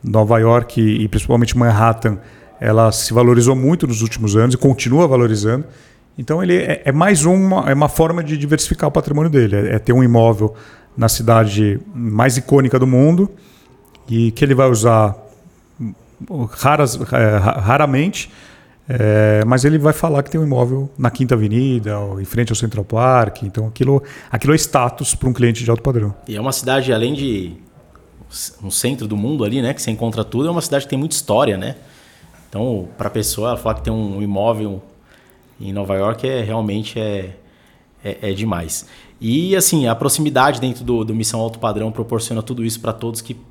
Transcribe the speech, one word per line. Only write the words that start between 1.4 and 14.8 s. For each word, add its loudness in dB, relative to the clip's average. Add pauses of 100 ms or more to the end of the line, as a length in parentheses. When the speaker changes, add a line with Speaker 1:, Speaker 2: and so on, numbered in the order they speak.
Speaker 1:
Manhattan, 2 (420)
ela 4
se -4
valorizou 6
muito 2
nos -2
últimos -2
anos 4
e -4
continua 2
valorizando. 0 (520)
Então -4
ele 2
é, -2
é 0
mais 2
uma, 2
é 2
uma 2
forma 0
de -4
diversificar 0
o -2
patrimônio 0
dele, 4
é, 0
é 0
ter 0
um 6
imóvel 4 (420)
na 2
cidade 2 (120)
mais 0
icônica 2
do 4
mundo 4 (800)
e 2
que 0
ele 0
vai 4
usar 4 (1400)